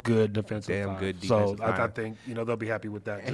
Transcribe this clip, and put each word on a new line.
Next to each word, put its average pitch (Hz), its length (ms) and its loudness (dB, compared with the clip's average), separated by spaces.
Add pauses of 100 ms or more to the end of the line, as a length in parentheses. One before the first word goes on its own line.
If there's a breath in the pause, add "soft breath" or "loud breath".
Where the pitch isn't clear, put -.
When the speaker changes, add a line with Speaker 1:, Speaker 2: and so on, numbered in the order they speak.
Speaker 1:
good 110 280 4
defensive 104 420 -2
Speaker 2:
Damn 101 160 0
Speaker 1:
line. 95 100 -4
Speaker 2:
good 95 240 -2
Speaker 1:
So 107 160 6
Speaker 2:
defensive 101 200 2
Speaker 1:
I, 113 60 -2
I 110 140 2
Speaker 2:
line. 113 120 2
Speaker 1:
think, 110 240 -6 (100)
you 123 80 -8
know, 113 100 -2
they'll 117 120 -2
be 110 120 -4
happy 110 200 -2
with 104 160 -8
that. 104 140 -6
Speaker 2:
And 113 160 -10